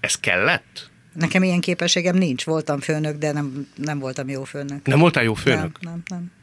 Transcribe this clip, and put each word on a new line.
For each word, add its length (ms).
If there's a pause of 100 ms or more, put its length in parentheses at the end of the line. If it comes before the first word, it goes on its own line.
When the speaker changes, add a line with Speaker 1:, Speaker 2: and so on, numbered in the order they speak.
Speaker 1:
ez 140
kellett? 760 (240)
Speaker 2:
Nekem 280
ilyen 180
képességem 560
nincs, 280
voltam 360
főnök, 360
de 160
nem, 420
nem 240
voltam 300
jó 160
főnök. 420
Speaker 1:
Nem 120
voltál 260
jó 100
főnök? 260
Speaker 2:
Nem, 200
nem, 260
nem. 260 (100)